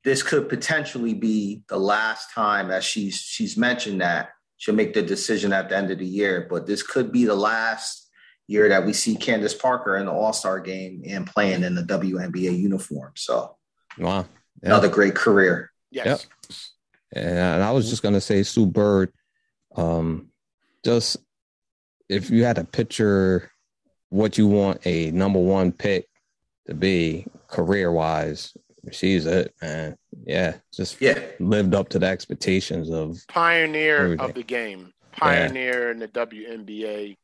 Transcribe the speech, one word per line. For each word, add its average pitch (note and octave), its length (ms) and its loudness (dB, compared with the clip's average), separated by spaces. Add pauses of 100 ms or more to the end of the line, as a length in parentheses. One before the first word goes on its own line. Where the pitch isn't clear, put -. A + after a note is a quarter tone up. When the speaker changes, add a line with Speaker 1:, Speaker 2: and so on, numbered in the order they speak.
Speaker 1:
this C3+ 200 0
could - 260 0
potentially B2 640 -4
be G#2+ 540 -2
the F#2+ 100 -4
last G#2+ 560 -2
time, G#2 360 0
as F#2 140 -2
she's, G2+ 320 -4
she's - 400 -6
mentioned A#2 440 -2
that F2 300 -2 (260)
she'll - 180 -2
make G#2+ 200 0
the G#2+ 80 2
decision G2 500 -2
at F#2+ 160 -2
the F#2+ 80 -2
end G2 140 -2
of F#2 80 -4
the F#2+ 80 -8
year, F#2 440 -2
but F2 160 -4
this G#2 160 -4
could A#2 300 -2
be B2 120 4
the G#2+ 100 2
last A2 760 -2 (380)
year G#2 200 6
that F#2+ 160 6
we G#2 80 0
see G#2+ 240 0
Candace G#2+ 380 -2
Parker B2 420 0
in G2 100 -2
the E2 60 -4
All-Star G2 480 -2
game F#2 460 -10
and F#2+ 200 -6
playing F#2 360 2
in F2+ 140 0
the F2 80 -2
W F#2 340 -2
N F2+ 140 -6
B F2+ 160 -2
A - 20 0
uniform. F#2 680 -2
So - 400 -4 (420)
Speaker 2:
Wow. F2+ 280 -2 (360)
Yeah. F#2 80 -2
Speaker 1:
another G#2 180 6
great G2 260 4
career. F#2 560 4 (200)
Speaker 3:
Yes. B2+ 360 -4 (840)
Speaker 2:
Yep. - 120 -6
And F2 400 2
I G#2+ 60 0
was A#2+ 200 2
just A#2 120 -4
gonna G2+ 180 2
say, G2 220 2
Sue G#2+ 240 2
Bird, G2 460 4 (640)
um, E2 520 -2 (560)
just A#2 320 0 (920)
if G2 220 -4
you A#2 140 6
had A#2+ 120 2
to E2+ 80 -4
picture G2 880 2 (600)
what G#2 280 0
you G#2+ 80 6
want G2+ 400 2
a E2 260 0
number F#2+ 280 2
one F#2 320 4
pick G2 340 -2 (600)
to - 80 -10
be E2+ 520 0 (220)
career-wise, D#2+ 1040 0 (380)
she's F#2 340 0
it, F2+ 360 0
man. D#2 340 -8 (280)
Yeah, D#2+ 320 -2 (160)
just - 280 -8
Speaker 1:
Yeah. C3 180 2 (220)
Speaker 2:
lived G2+ 340 2
up G2 160 0
to G2 80 -2
the F2+ 80 2
expectations F#2 840 -4
of D#2+ 280 -6 (100)
Speaker 3:
Pioneer D#3 760 2
Speaker 2:
everything. E2+ 220 0
Speaker 3:
of - 80 -8
the B2 80 -8
game. G#2 500 -8 (220)
Speaker 2:
Yeah. - 40 -16
Speaker 3:
Pioneer C3 720 0
in A#2 80 -6
the A2 100 -10
W A2+ 380 -6
N A2+ 180 -12
B G#2+ 220 -8
A. G#2 380 -8